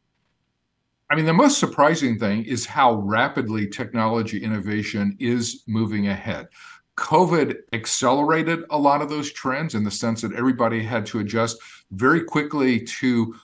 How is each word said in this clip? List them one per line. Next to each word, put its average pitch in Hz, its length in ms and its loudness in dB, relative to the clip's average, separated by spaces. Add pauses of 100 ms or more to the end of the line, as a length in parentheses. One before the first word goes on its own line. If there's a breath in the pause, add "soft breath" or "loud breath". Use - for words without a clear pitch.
(1080)
I 147 60 2
mean, 160 100 0
the 165 80 4
most 254 240 6
surprising 143 640 2
thing 107 240 0
is 117 220 -4
how 127 300 2
rapidly 110 720 0
technology 110 760 -2
innovation 104 760 -2
is 120 480 -2
moving 110 420 -2
ahead. 95 400 -6 (480 loud breath)
covid 156 580 2 (160)
accelerated 151 1000 0
a 151 60 -2
lot 143 240 4
of 147 60 -4
those 147 240 -6
trends 143 420 -4
in 107 120 0
the 101 60 -2
sense 113 300 -2
that 110 120 -4
everybody 120 500 0
had 107 220 -2
to - 140 -6
adjust 113 380 -2 (340 loud breath)
very 135 320 2
quickly 147 580 0
to 117 520 0 (100)